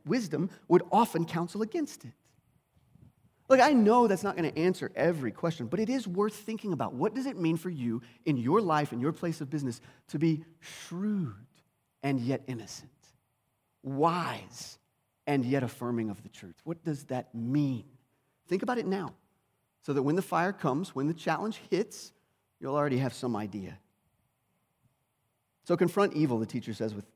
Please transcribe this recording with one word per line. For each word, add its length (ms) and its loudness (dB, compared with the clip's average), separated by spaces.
wisdom 440 -2
would 240 6
often 320 4
counsel 380 -4
against 420 -6
it. 80 -14
Look, 140 8
I 100 8
know 360 8
that's 160 2
not 120 -2
gonna 220 0
answer 360 2
every 380 0
question, 360 -4
but 120 -2
it 100 0
is 160 -2
worth 280 0
thinking 400 -6
about. 200 -2
What 220 0
does 120 -4
it 100 -6
mean 180 2
for 140 -6
you 320 -4
in 100 2
your 240 4
life, 320 2
in 80 -6
your 140 0
place 260 -6
of 100 -8
business, 300 -4
to 100 -4
be 240 2
shrewd 760 -4
and 160 0
yet 280 -2
innocent? 440 -12
Wise 960 -2
and 200 2
yet 180 0
affirming 460 -4
of 140 -12
the 60 -18
truth? 360 -20
What 180 -10
does 220 -4
that 280 -6
mean? 520 0
Think 140 0
about 160 -2
it 80 -2
now, 300 -4
so 120 -6
that 100 2
when 120 2
the 60 0
fire 320 0
comes, 400 -2
when 140 -2
the 80 -2
challenge 440 -4
hits, 400 -4
you'll 160 -4
already 240 2
have 120 0
some 240 -4
idea. 440 -8
So 120 0
confront 380 2
evil, 240 2
the 80 0
teacher 260 -6
says, 220 -4
with, 220 -10